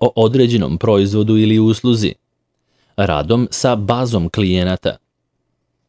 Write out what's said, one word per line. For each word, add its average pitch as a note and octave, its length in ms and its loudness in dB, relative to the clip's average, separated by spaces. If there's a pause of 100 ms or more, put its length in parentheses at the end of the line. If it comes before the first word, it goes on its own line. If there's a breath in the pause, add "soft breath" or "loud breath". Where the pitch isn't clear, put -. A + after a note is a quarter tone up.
o B2 160 2
određenom A2+ 640 2
proizvodu G#2+ 580 0
ili A2 220 2
usluzi, A2 560 0 (840)
radom G2 540 0
sa B2 260 -2
bazom A2+ 520 -2
klijenata, F#2 680 -2 (920)